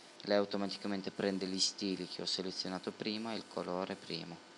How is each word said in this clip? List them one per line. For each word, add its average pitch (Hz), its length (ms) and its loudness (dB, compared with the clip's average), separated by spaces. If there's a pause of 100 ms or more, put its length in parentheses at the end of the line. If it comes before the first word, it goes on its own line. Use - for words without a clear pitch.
(220)
Lei 101 160 8
automaticamente 98 720 2
prende 98 360 2
gli 95 140 0
stili 92 480 2
che - 140 -6
ho 90 40 -2
selezionato 92 680 -2
prima 110 400 -2
e 107 40 -2
il - 100 -4
colore 90 480 0
primo. 85 420 -6 (220)